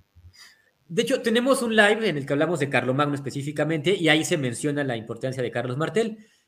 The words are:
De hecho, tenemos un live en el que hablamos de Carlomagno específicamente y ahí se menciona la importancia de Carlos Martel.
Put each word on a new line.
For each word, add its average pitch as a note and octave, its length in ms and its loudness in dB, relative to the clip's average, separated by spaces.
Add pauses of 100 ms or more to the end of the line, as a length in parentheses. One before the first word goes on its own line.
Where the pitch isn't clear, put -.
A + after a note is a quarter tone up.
(880)
De E3+ 140 -2
hecho, B3 200 0
tenemos B3 400 2
un A3+ 140 0
live G#3+ 320 4
en D#3 80 0
el C3+ 100 -4
que D3 60 -2
hablamos D#3 280 0
de C#3 100 -2
Carlomagno C3+ 440 2
específicamente D3 800 -2
y F3 140 0
ahí D#3 160 6
se E3+ 140 0
menciona C#3+ 440 -2
la B2+ 140 -2
importancia A#2 460 -6
de A#2 100 -2
Carlos B2 240 -4
Martel. G#3 500 -2 (220)